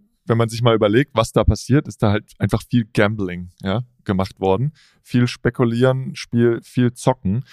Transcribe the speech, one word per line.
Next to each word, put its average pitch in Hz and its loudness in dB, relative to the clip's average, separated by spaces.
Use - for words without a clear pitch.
wenn 113 0
man 113 0
sich 117 -8
mal 120 4
überlegt, 110 2
was 113 0
da 110 2
passiert, 123 0
ist - -16
da 107 2
halt 104 -4
einfach 107 -2
viel 120 0
Gambling, 98 -2
ja, 95 -2
gemacht 95 -2
worden. 95 0
Viel 123 0
spekulieren, 131 -2
Spiel, 120 0
viel 123 0
zocken. 123 -2